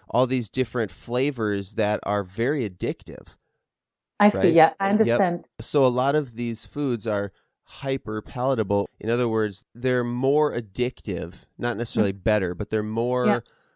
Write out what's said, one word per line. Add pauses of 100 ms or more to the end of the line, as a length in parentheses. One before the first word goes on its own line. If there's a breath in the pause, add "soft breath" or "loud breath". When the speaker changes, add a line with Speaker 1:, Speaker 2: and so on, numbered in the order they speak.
Speaker 1:
all
these
different
flavors
that
are
very
addictive. (880)
Speaker 2:
I
see.
Speaker 1:
Right?
Speaker 2:
Yeah,
I
Speaker 1:
Yep. (100)
Speaker 2:
understand. (120)
Speaker 1:
So
a
lot
of
these
foods
are (540)
hyperpalatable. (120)
In
other
words, (100)
they're
more
addictive, (120)
not
necessarily
Speaker 2:
Mm.
Speaker 1:
better,
but
they're
more,
Speaker 2:
Yeah. (360)